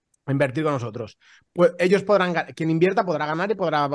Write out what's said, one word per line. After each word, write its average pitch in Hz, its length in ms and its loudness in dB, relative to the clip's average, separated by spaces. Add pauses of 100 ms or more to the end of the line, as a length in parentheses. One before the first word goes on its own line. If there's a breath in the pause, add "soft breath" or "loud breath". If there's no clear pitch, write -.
(260)
A 139 60 -2
invertir 139 320 0
con 151 80 0
nosotros. 113 460 -8 (360 soft breath)
Pues 175 240 4
ellos 185 240 2
podrán 185 320 2
ga-, 151 200 -4
quien 160 140 -4
invierta 185 380 2
podrá 151 180 -2
ganar 160 260 -4
y 220 40 -4
podrá 156 400 -2